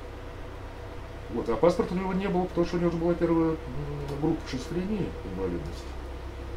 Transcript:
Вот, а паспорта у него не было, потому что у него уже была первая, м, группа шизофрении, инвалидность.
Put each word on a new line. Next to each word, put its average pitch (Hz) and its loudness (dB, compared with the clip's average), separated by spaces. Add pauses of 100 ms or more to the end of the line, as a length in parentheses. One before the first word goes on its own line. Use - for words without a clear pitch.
(1300)
Вот, 117 0
а 156 4
паспорта 175 6
у - 2
него 190 2
не 185 2
было, 180 4
потому 170 2
что 175 0
у 170 2
него 175 6
уже 170 0
была 170 4
первая, 165 4
м, 160 0 (640)
группа 160 2 (100)
шизофрении, 180 -2 (240)
инвалидность. 90 -2 (720)